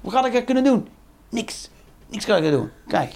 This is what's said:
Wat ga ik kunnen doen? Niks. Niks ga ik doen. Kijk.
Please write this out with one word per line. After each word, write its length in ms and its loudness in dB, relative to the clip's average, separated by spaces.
Wat 120 -10
ga 140 2
ik 180 0
kunnen 200 2
doen? 240 4
Niks. 420 -10
Niks 160 -10
ga 120 2
ik 140 2
doen. 200 0
Kijk. 280 -2